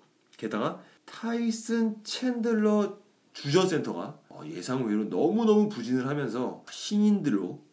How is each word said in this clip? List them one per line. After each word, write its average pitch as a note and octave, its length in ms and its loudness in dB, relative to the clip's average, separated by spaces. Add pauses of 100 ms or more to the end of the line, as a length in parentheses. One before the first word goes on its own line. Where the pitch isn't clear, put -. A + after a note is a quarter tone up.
(360)
게다가 A#2+ 440 -4 (240)
타이슨 A3+ 960 -4
챈들러 G#3+ 960 0 (360)
주전 F3+ 340 2
센터가, A#2 500 -4 (120)
어, - 160 -18
예상 A2+ 400 -4
외로 G#2+ 180 0
너무너무 G3+ 640 4
부진을 B2+ 400 -2
하면서 B2 600 -4
신인들로 G3 920 2 (100)